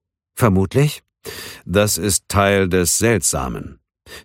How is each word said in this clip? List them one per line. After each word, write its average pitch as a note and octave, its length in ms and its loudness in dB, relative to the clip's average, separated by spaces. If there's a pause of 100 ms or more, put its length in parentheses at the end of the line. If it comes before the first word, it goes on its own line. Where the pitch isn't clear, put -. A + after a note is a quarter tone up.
(340)
„Vermutlich?“ A#2 720 0 (600)
„Das G#2 320 0
ist G2 300 -2
Teil G2 420 2
des F2 300 0
Seltsamen.“ C#2 800 -2 (460)